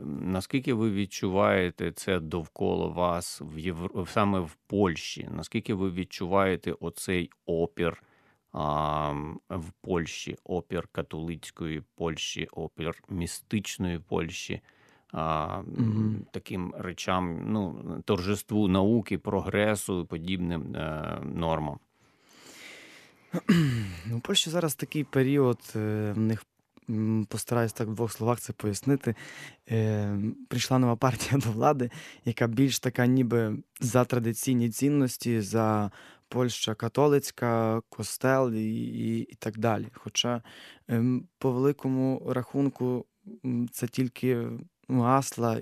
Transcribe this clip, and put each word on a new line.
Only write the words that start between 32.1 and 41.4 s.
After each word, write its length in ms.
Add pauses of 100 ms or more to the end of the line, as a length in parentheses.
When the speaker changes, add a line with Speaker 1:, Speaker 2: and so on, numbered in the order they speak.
Speaker 2:
яка 220
більш 320
така 280
ніби 500 (240)
за 240
традиційні 640
цінності, 720
за 500 (380)
Польща 460
католицька, 1160
костел 640
і, 200 (100)
і, 360
і 140
так 240
далі. 360
Хоча, 480 (460)
ем, 400 (100)
по 140